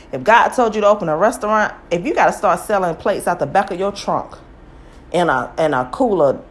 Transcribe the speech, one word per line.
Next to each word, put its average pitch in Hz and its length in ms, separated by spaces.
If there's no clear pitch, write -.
if 131 120
God 214 260
told 226 260
you 214 60
to 202 60
open 208 220
a 151 80
restaurant, 214 560
if 175 160
you 311 80
gotta - 200
start 175 260
selling 185 360
plates 202 320
out 175 120
the 143 80
back 196 240
of 180 80
your 196 120
trunk 180 440
in 170 180
a, 127 280
in 156 160
a 127 180
cooler 196 480